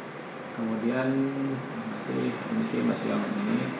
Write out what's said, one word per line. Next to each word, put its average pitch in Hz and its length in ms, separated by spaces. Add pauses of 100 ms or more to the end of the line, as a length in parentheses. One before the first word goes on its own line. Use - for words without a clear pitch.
(600)
kemudian 117 480 (880)
masih, 127 340
ini 57 380
sih 60 160
masih 58 260
yang 107 100
ini. 113 480 (120)